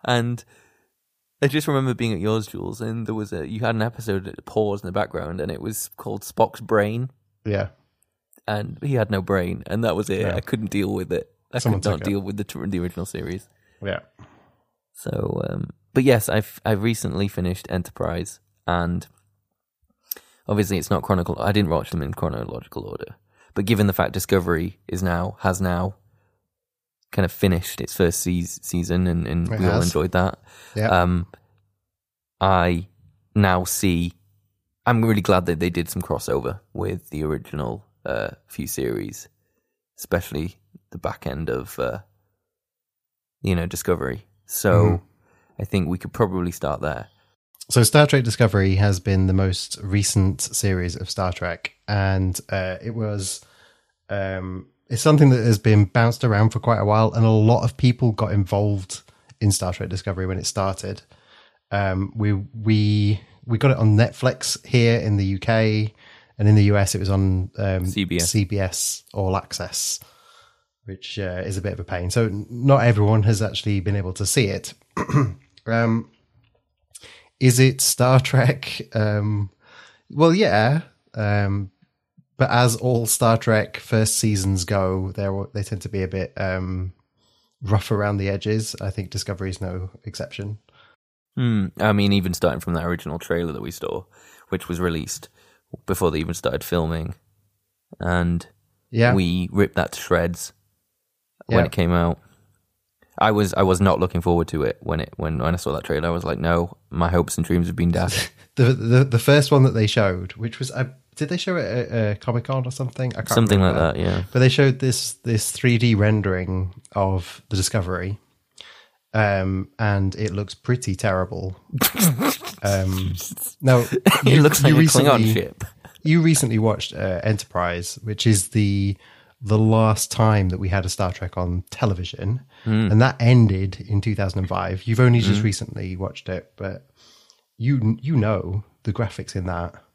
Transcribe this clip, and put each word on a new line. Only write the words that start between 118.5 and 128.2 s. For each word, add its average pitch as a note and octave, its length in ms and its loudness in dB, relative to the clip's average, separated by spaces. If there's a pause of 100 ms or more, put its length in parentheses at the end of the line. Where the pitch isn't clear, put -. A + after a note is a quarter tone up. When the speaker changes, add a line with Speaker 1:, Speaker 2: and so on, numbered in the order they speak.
Speaker 2:
um, F#2+ 560 0 (100)
and G2 360 2
it F2 180 -4
looks G2+ 220 -6
pretty B2 400 -4
terrible. F#2 600 -2 (260)
Speaker 1:
<laughs> F#3 540 0 (260)
Speaker 2:
Um, F#2+ 520 0 (480)
now, C3 180 6
Speaker 1:
<laughs> A#2+ 120 0
It - 340 2
Speaker 2:
you, C3+ 160 8
Speaker 1:
looks C#3+ 200 6
Speaker 2:
you D3 140 8
Speaker 1:
like D#3+ 100 8
a D3+ 40 6
Klingon C3 300 6
Speaker 2:
recently, A2 140 4
Speaker 1:
ship. - 300 -4 (400)
Speaker 2:
you D#3+ 180 4
recently C3+ 380 4
watched, A2 340 0
uh, F#2 300 -4
Enterprise, F2 800 -2
which G#2+ 240 -2